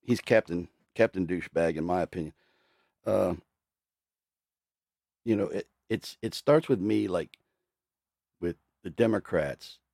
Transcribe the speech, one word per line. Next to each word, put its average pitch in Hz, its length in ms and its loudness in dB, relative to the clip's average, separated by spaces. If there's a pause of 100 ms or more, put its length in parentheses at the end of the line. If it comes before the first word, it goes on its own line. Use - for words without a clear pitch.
he's 120 200 0
Captain, 87 480 2 (260)
Captain 95 320 2
Douchebag, 82 480 0
in 78 80 -4
my 90 180 0
opinion. 80 320 -6 (720)
Uh, 98 300 0 (1900)
you 113 100 4
know, 101 120 0
it, 95 200 -6 (220)
it's, - 320 -6
it 113 120 -6
starts 151 360 2
with 120 100 2
me, 104 300 0
like, 87 280 -4 (1000)
with 87 160 -4 (280)
the 92 60 -8
Democrats. 92 880 -2 (140)